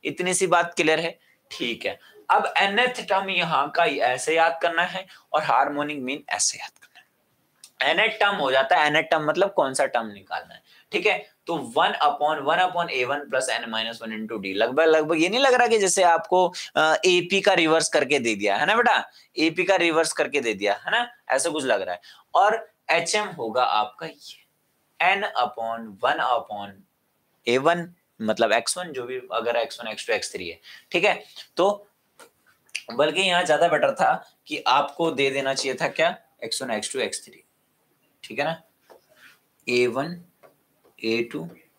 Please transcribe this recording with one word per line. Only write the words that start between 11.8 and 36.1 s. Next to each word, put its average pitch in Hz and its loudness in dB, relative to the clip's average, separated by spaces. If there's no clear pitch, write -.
upon, 147 2
one 160 2
upon 175 0
A 127 -2
one 143 -4
plus 123 -2
N 120 -4
minus 113 -4
one 110 -10
into 110 -8
D, 95 -6
लगभग, 127 2
लगभग 160 4
ये 170 4
नहीं 233 0
लग 269 4
रहा 240 4
कि 226 4
जैसे 190 2
आपको, 175 4
अ, 156 4
एपी 180 2
का 190 4
रिवर्स 160 4
करके 143 2
दे 113 0
दिया 101 0
है 143 0
ना 202 2
बेटा, 226 2
एपी 160 0
का 190 2
रिवर्स 165 2
करके 139 -2
दे 113 -2
दिया 101 0
है - -8
ना, 240 -2
ऐसा 139 0
कुछ 151 -6
लग 107 0
रहा 90 -6
है। - -18
और 214 2
एचएम 175 -2
होगा 120 -2
आपका 107 -2
ये - -18
N 196 2
upon 117 -4
one 143 0
upon 107 -4
A 123 2
one, 170 0
मतलब 107 0
एक्स 120 0
वन, 180 -10
जो 127 -8
भी, 127 -8
अगर 117 -2
एक्स 117 -4
वन, 113 -10
एक्स 107 -10
टू, 117 0
एक्स - -4
थ्री 92 -10
है, 85 -14
ठीक 175 0
है? 175 0
तो - 2
बल्कि 147 0
यहाँ 180 2
ज्यादा 151 4
बेटर 151 2
था 147 2
कि 151 -8
आपको 151 2
दे 135 2
देना 135 -2
चाहिए 131 -4
था - -2
क्या, - 0